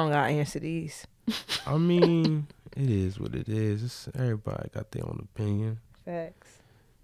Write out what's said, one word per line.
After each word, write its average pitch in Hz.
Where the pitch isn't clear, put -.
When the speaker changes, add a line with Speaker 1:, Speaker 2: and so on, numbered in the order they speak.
Speaker 1:
don't 156
gotta 139
answer 147
these. 160
<laughs> -
Speaker 2:
I 139
mean, 165
it 135
is 95
what 104
it 127
is. 107
It's, -
everybody 117
got -
their 50
own -
opinion. 107
Speaker 1:
Facts. 170